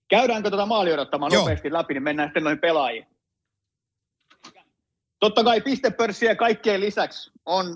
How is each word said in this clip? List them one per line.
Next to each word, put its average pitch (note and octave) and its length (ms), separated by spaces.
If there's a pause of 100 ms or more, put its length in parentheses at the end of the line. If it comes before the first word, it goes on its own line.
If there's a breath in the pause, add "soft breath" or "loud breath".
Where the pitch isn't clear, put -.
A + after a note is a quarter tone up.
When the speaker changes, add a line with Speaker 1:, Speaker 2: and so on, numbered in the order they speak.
Speaker 1:
käydäänkö A3 420
tota G3+ 160
maali G3+ 280
odottamaan C#3+ 380
Speaker 2:
Joo. G3+ 100
Speaker 1:
nopeasti D3 320
läpi, E3 200
niin C3+ 100
mennään D3 260
sitten D#3 140
noihin D3+ 160
pelaajiin. C#3+ 480 (2000)
Totta G#3+ 240
kai A3+ 180
pistepörssiä A3+ 720
kaikkien A3 460
lisäksi G3+ 500 (140)
on, F#3 200 (100)